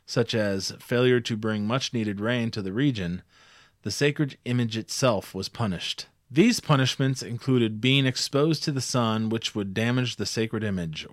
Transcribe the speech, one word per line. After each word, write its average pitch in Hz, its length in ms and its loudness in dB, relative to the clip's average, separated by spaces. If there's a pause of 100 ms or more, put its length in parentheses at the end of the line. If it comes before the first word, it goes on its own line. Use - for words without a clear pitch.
such - 300 0
as 98 440 0
failure 123 420 4
to 117 160 -4
bring 107 280 -2
much-needed 110 540 -2
rain 117 320 0
to 110 100 -6
the 95 120 -6
region, 104 480 0 (640)
the 107 80 -4
sacred 147 540 0
image 120 320 0
itself 110 560 0
was 95 160 -6
punished. - 580 -4 (220)
These 208 300 4
punishments 135 600 2
included 113 580 0
being 131 260 4
exposed 143 580 0
to 160 80 -2
the 135 100 -2
sun, 110 480 0
which 113 240 -4
would 101 200 -4
damage 117 420 0
the 104 100 -4
sacred 113 380 -2
image, 90 500 -4